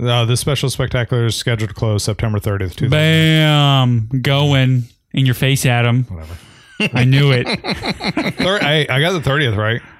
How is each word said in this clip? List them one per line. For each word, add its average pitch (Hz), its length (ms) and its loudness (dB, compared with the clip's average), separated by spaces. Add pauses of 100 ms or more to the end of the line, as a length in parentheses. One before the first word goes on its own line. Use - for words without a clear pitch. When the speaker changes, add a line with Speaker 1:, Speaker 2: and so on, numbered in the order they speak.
Speaker 1:
uh, 120 260 0
the 120 100 0
special 139 340 -2
spectacular 123 560 -2
is 110 80 -2
scheduled 110 360 -2
to - 40 -14
close 107 300 -2
September 107 340 -2
thirtieth, 98 380 -4
two - 120 -4
thousand. - 40 2
Speaker 2:
Bam! 151 1160 2 (140)
Going 135 640 2 (280)
in 131 140 0
your 127 80 2
face, 135 320 0
Adam. 120 380 2
Speaker 1:
Whatever. 82 320 -14 (580)
Speaker 2:
I 123 100 2
knew 139 280 4
it. 123 140 0
Speaker 1:
<laughs> - 880 -6
Thir-, 196 260 -2
I, 147 260 0
I 127 120 0
got 170 120 0
the 175 100 -2
thirtieth 135 340 0
right. 110 240 -2 (200)